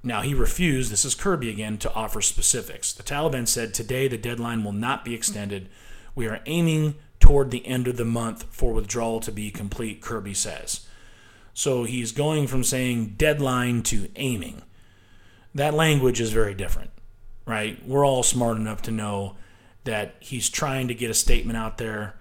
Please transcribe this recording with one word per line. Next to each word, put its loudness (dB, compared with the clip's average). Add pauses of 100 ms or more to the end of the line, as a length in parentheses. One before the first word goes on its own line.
Now, -2
he -2
refused, 2
this 0
is -2
Kirby -2
again, -6
to -2
offer -2
specifics. 0
The -14
Taliban -2
said, -2
"Today -2
the -2
deadline -4
will -4
not -4
be -6
extended. -6 (460)
We -2
are -6
aiming 2 (240)
toward 12
the -6
end -2
of -4
the -4
month -4
for 2
withdrawal -2
to -8
be -8
complete," -8
Kirby -8
says. -6 (680)
So -2
he's -6
going 0
from 2
saying -2
deadline 2
to 2
aiming. -6 (920)
That 0
language 4
is 0
very 4
different, 0 (540)
right? -6
We're 4
all 4
smart 2
enough -4
to -4
know -4 (480)
that -4
he's -6
trying -2
to -2
get -4
a -4
statement 4
out -6
there -6